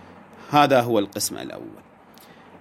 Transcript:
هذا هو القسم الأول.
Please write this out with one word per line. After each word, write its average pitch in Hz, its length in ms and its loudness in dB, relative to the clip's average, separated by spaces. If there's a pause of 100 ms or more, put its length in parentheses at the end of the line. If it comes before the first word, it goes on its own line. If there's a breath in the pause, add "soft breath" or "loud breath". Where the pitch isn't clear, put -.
(500 loud breath)
هذا 139 300 4
هو 117 180 0
القسم - 400 -6
الأول. 53 440 -14 (800 loud breath)